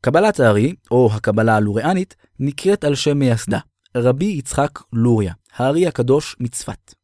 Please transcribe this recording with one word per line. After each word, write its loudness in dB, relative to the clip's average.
קבלת 2
הארי, 2
או 4
הקבלה 0
הלוריאנית, -2
נקראת -2
על 0
שם -2
מייסדה, 0
רבי 0
יצחק -4
לוריה, 2
הארי 0
הקדוש -2
מצפת. -10